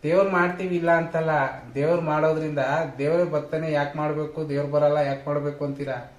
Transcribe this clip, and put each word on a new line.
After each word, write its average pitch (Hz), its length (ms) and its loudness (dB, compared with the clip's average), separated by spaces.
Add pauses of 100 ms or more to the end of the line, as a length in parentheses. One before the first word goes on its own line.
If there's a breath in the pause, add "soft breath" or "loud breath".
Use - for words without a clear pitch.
ದೇವ್ರು 185 260 4
ಮಾಡ್ತೀವಿ 180 460 0
ಇಲ್ಲ 170 160 2
ಅಂತಲ್ಲ, 160 380 2 (460)
ದೇವ್ರು 160 260 2
ಮಾಡೋದ್ರಿಂದ 156 580 0 (380)
ದೇವ್ರೇ 160 260 2
ಬರ್ತಾನೆ, 156 480 -2
ಯಾಕೆ 143 260 0
ಮಾಡ್ಬೇಕು? 151 520 -4
ದೇವ್ರು 143 220 -2
ಬರಲ್ಲ, 147 260 4
ಯಾಕೆ 139 300 0
ಮಾಡ್ಬೇಕು 147 380 -2
ಅಂತೀರಾ? 139 540 -6